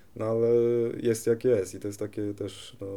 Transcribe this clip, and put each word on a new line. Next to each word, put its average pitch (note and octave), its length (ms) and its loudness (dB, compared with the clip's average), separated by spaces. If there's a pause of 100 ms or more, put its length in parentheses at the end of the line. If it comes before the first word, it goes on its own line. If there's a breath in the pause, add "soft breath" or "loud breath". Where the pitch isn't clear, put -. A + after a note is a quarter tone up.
(160 soft breath)
no A2 80 -6
ale A2+ 240 2 (480)
jest A2+ 300 0
jak A#2 180 2
jest A2+ 300 2
i F#2+ 60 -14
to G#2 80 -8
jest G2+ 120 -10
takie G#2 340 -6
też, - 460 -12
no, G2 60 -8 (100)